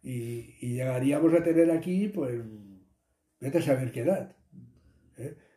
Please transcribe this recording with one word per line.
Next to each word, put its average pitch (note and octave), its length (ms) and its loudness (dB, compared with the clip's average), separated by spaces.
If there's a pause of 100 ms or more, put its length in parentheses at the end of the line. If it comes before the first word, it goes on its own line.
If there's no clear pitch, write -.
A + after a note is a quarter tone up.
y, A#2+ 580 -8
y B2 140 -4
llegaríamos C3+ 600 2
a E3+ 80 6
tener E3 280 6
aquí, F3+ 380 0
pues, C3+ 320 -4 (1000)
vete C#3 180 -2
a D#3+ 40 2
saber C3 280 0
qué B2 100 -8
edad, F#3 360 -2 (800)
¿eh? A#2+ 160 -10 (220)